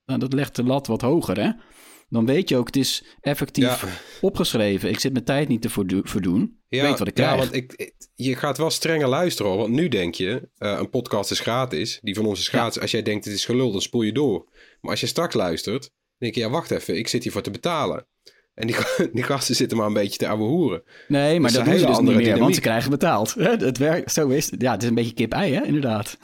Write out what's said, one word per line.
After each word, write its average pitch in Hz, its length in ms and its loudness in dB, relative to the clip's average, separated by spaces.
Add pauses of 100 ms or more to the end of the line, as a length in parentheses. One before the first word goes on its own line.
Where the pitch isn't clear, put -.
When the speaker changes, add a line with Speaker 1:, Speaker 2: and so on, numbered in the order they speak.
Speaker 1:
Nou, 131 160 -2
dat 127 120 -2
legt 135 240 -2
de 123 80 -2
lat 131 220 0
wat 110 140 -2
hoger, 123 420 0
hè? 175 80 2 (580)
Dan 113 180 2
weet 151 220 2
je 143 80 2
ook, 123 100 2
het - 100 -6
is - 280 0 (160)
effectief 135 640 0
Speaker 2:
Ja. 95 60 -6 (320)
Speaker 1:
opgeschreven. 104 680 2
Ik 107 100 0
zit 135 140 -2
mijn 127 120 -2
tijd 143 240 0
niet 113 140 0
te 113 80 -4
verdo-, 95 340 2
verdoen. 92 380 0 (260)
Ik 123 100 -2
Speaker 2:
Ja, 139 100 2
Speaker 1:
weet 143 100 0
wat - 100 -2
ik - 100 -2
Speaker 2:
ja, - 60 4
Speaker 1:
krijg. 131 160 2
Speaker 2:
want 127 140 -2
ik, 127 180 -6
ik, - 220 -12 (200)
je 127 220 -2
gaat 139 220 -2
wel 160 120 0
strenger 151 380 0
luisteren, 135 440 0
hoor. 98 80 0
Want 113 120 0
nu 160 160 2
denk 90 260 0
je, 101 340 -4 (100)
eh, 101 200 -4
een 101 120 -4
podcast 110 400 -2
is 98 100 -4
gratis. 117 640 -4
Die 104 120 -6
van 107 120 0
ons 101 120 0
is - 120 -4
Speaker 1:
Ja. 120 80 0
Speaker 2:
gratis. 117 240 -2
Als 101 80 -4
jij 110 120 -2
denkt, 104 220 -2
het 104 100 -8
is 95 100 -4
gelul, 123 280 0
dan 98 80 -4
spoel 120 220 -2
je 107 100 0
door. 120 360 0 (320)
Maar - 100 -8
als 110 100 -2
je 127 60 -2
straks 165 280 -2
luistert, 95 560 -2 (280)
denk 117 160 -4
je, 123 60 -2
ja, 110 100 -2
wacht 165 200 -4
even, 90 260 -2
ik 113 120 -4
zit - 140 -2
hiervoor 101 200 -4
te - 80 -6
betalen. 113 560 -4 (500)
En 113 100 -4
die, 117 100 -2 (220)
<laughs> 185 140 0
die 123 100 -2
gasten 131 320 -2
zitten 120 240 0
maar 107 80 0
een 104 60 0
beetje 104 260 -2
te 101 100 -2
ouwe 107 160 0
hoeren. 127 380 0 (260)
Speaker 1:
Nee, 147 320 4
maar 123 100 4
Speaker 2:
Dus 120 80 4
Speaker 1:
dat - 80 2
Speaker 2:
een 156 60 6
Speaker 1:
doen - 60 6
ze - 60 6
Speaker 2:
hele - 20 6
Speaker 1:
dus - 20 4
niet 127 80 4
Speaker 2:
andere - 200 6
Speaker 1:
meer, 113 220 4
want 123 160 4
ze - 60 0
Speaker 2:
dynamiek. - 20 -4
Speaker 1:
krijgen 117 280 0
betaald. 127 440 2 (140)
<laughs> 226 200 2
Het 127 100 -2
werkt, 156 340 0
zo 156 160 2
is 139 220 0
het. - 120 -4
Ja, 123 100 2
het 98 100 -2
is 120 60 0
een 117 60 2
beetje 117 200 0
kip-ei, 131 400 0
hè, 151 100 0
inderdaad. 120 600 -2